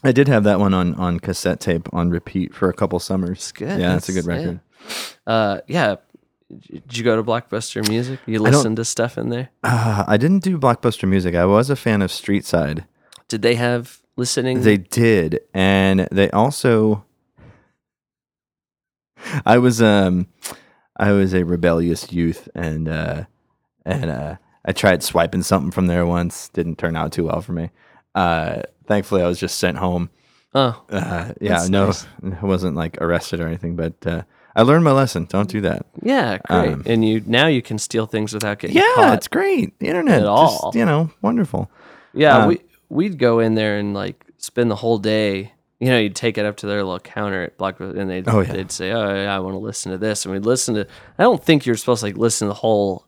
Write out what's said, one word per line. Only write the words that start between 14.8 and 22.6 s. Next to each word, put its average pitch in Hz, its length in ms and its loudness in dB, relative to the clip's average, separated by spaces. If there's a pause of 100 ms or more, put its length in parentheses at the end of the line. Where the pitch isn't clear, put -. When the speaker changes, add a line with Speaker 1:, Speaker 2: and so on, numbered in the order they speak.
Speaker 1:
and 95 580 2
they 98 180 2
also, 110 760 2 (2500)
I 117 140 6
was, 123 240 4
um, 95 460 4 (680)
I 101 160 2
was 95 220 2
a 90 100 2
rebellious 85 680 0
youth, 85 420 -2
and, 80 340 -4